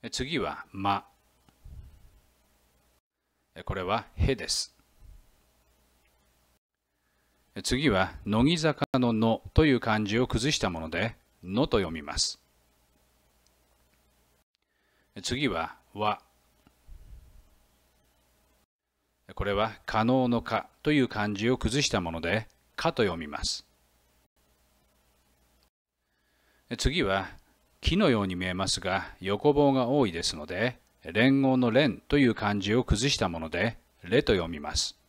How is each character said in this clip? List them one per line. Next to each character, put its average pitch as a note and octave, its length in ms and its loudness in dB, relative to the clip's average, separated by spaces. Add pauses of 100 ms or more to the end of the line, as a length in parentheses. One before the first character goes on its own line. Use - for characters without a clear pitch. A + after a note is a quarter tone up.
(120)
次 C#3+ 260 -6
は D#2 340 -6
ま。 G2 340 -2 (2500)
こ - 100 -6
れ F#2+ 80 -4
は G#2 320 -2
「へ」 - 200 2
で D#2 140 -10
す。 - 260 -4 (3000)
次 C3+ 280 2
は F#2+ 240 2 (100)
「乃 A2+ 280 4
木 F3 60 0
坂」 D3+ 360 0
の B2 180 2
「の」 A2 300 2 (100)
と D#3 140 6
い C#3+ 60 6
う A#2+ 80 2
漢 G#2+ 240 0
字 G#2 140 0
を B2+ 80 2
崩 A#2+ 260 -2
し - 60 -2
た G2+ 120 0
も E2+ 100 -6
の D#2+ 80 -8
で F#2 280 -4 (260)
「の」 G2+ 240 -2
と A#2+ 120 2
読 F2+ 140 -2
み E2 80 -8
ま D2 160 -10
す。 - 240 -4 (2750)
次 C3 260 -2
は E2 280 -4 (160)
わ。 G#2 300 -2 (3000)
こ G2 100 -6
れ G2+ 80 0
は G#2+ 200 0 (120)
可 A2 200 0
能 B2+ 240 4
の A#2+ 120 0
可 A2 260 -2 (160)
と D3+ 100 0
い D3 80 4
う A#2 80 2
漢 G#2 260 -2
字 G#2+ 160 0
を B2+ 80 0
崩 B2+ 240 -2
し - 80 0
た G2+ 100 0
も E2+ 120 -6
の E2 100 -8
で、 F#2 260 -2 (280)
可 D#3+ 160 -2
と B2 100 0
読 F2+ 160 0
み D#2 80 -10
ま D2 180 -10
す。 - 220 -8 (3000)
次 D3 240 2
は F#2+ 260 0 (520)
木 - 160 2
の G3 140 4
よ A2 120 4
う G2 40 0
に F#2 100 -4
見 F2+ 100 -4
え F#2 80 -2
ま F#2 140 -2
す - 120 -2
が、 F#2+ 400 -2
横 G2+ 320 2
棒 C#3+ 200 4
が C3 160 2
多 C3+ 180 4
い F2 60 -2
で E2 100 -6
す - 140 -4
の D2+ 100 -12
で、 G#2 320 -2 (240)
連 B2 380 2
合 C3 160 4
の B2 140 2
連 B2+ 280 4 (100)
と D3 100 2
い C3 100 6
う A2 60 4
漢 G#2 260 -2
字 G#2 140 0
を B2 100 2
崩 A#2 260 0
し - 60 0
た G2+ 120 0
も E2+ 120 -6
の D#2+ 80 -8
で、 F2+ 300 -2 (240)
れ A2 200 2
と A#2 120 2
読 E2+ 160 -2
み D#2 100 -8
ま D2 160 -8
す。 - 220 -4 (100)